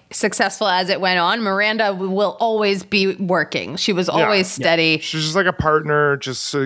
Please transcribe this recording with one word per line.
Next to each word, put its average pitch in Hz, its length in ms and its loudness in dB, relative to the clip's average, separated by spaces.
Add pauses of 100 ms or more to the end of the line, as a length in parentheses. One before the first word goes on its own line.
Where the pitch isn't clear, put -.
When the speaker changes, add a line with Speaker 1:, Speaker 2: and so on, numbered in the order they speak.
Speaker 1:
successful 208 560 0
as 185 240 2
it 185 100 0
went 185 200 2
on. 202 240 2
Miranda 208 460 0
w-, 190 200 -4
will 190 300 0
always 214 440 0
be 190 340 0
working. 156 580 -2
She 202 180 -2
was 175 140 0
Speaker 2:
Yeah. - 180 2
Speaker 1:
always 190 320 0
Speaker 2:
Yeah. 139 80 -4
Speaker 1:
steady. 160 320 2
Speaker 2:
She's 156 240 -6
just, 156 140 -4
like, 190 100 2
a 180 80 2
partner, 147 640 2
just, 131 380 -6
uh, 139 100 0